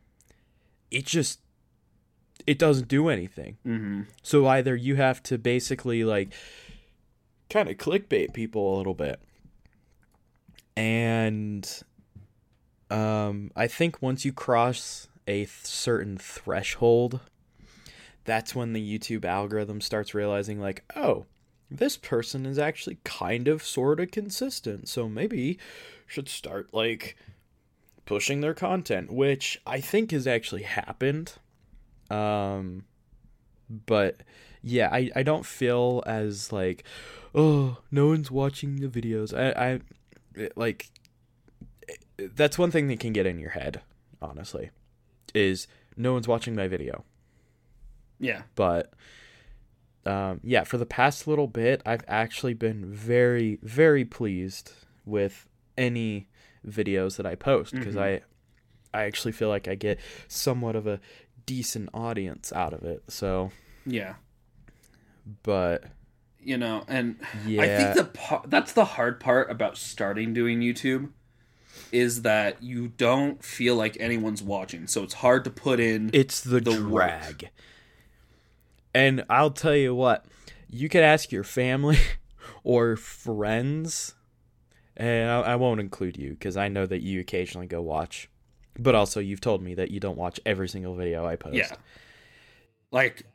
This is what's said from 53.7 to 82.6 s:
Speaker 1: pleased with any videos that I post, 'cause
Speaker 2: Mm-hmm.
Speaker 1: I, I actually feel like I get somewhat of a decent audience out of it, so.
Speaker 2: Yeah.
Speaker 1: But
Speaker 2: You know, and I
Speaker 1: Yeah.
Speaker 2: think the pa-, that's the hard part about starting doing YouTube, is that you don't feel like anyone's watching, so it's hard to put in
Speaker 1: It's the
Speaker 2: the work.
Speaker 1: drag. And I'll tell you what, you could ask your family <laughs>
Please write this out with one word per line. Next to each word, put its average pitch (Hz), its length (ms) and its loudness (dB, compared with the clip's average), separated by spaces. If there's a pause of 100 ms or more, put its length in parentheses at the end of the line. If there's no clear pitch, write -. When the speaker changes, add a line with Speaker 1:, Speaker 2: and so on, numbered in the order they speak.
Speaker 1:
pleased 95 680 -6 (340)
with 101 440 -2 (280)
any 113 520 -2 (360)
videos 98 520 -2
that 98 100 -6
I 87 80 -6
post, 127 400 0
'cause 107 220 -6
Speaker 2:
Mm-hmm. - 20 -4
Speaker 1:
I, 98 220 0 (720)
I 107 120 -2
actually 107 260 -4
feel 110 160 0
like 101 180 0
I 95 80 -2
get 101 240 -2 (300)
somewhat 120 480 -2
of 107 100 -4
a 101 140 -4 (460)
decent 117 460 -6
audience 110 600 -6
out 82 200 -2
of 78 120 -10
it, 85 240 -6
so. 92 420 -2 (340)
Speaker 2:
Yeah. 104 300 -6 (1300)
Speaker 1:
But 90 400 0 (580)
Speaker 2:
You 131 180 -4
know, 113 280 -4
and 120 300 -2 (280)
I 107 40 -6
Speaker 1:
Yeah. 104 300 4 (140)
Speaker 2:
think - 40 4
the - 80 4
pa-, - 420 -4
that's - 260 2
the 220 120 6
hard 123 340 0
part 131 320 4
about 110 260 -2
starting 107 560 -4
doing 117 280 2
YouTube, 131 500 0 (800)
is 120 320 2
that 107 400 2
you 120 260 -4
don't 135 560 2
feel 123 300 2
like 110 240 2
anyone's 110 460 -2
watching, 92 420 -6
so 104 160 -2
it's 95 120 -8
hard 127 280 6
to 127 80 -6
put 127 300 0
in 110 320 2
Speaker 1:
It's 135 280 4
the 123 200 4
Speaker 2:
the 117 100 2 (140)
work. 104 240 4 (120)
Speaker 1:
drag. 76 300 -12 (1400)
And 131 360 6
I'll 147 200 6
tell 147 260 2
you 131 180 4
what, 123 320 4 (420)
you 127 200 -4
could 175 140 6
ask 156 300 6
your 101 120 -2
family 135 540 4 (320)
<laughs> - 340 -20